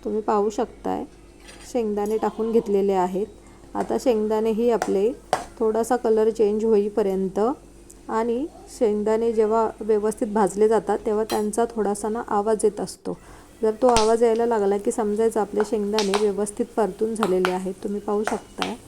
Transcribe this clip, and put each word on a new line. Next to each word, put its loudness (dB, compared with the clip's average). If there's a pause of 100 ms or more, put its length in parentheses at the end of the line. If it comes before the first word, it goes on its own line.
तुम्ही -2
पाहू 0
शकताय, -6 (680)
शेंगदाणे -2
टाकून -2
घेतलेले 2
आहेत. 0 (480)
आता -4
शेंगदाणेही 2
आपले 0 (460)
थोडासा 0
कलर 4
चेंज 0
होईपर्यंत 2 (680)
आणि -2 (320)
शेंगदाणे 2
जेव्हा 2 (100)
व्यवस्थित 0
भाजले 2
जातात, 2
तेव्हा 0
त्यांचा 0
थोडासा -2
ना -4
आवाज 0
येत 2
असतो. -8 (440)
जर 2 (120)
तो 6
आवाज 4
यायला 2
लागला 2
की -2
समजायचं 0
आपले -2 (100)
शेंगदाणे 0
व्यवस्थित -2 (100)
परतून -2
झालेले 0
आहेत. -4 (100)
तुम्ही -4
पाहू -2
शकताय. -6 (140)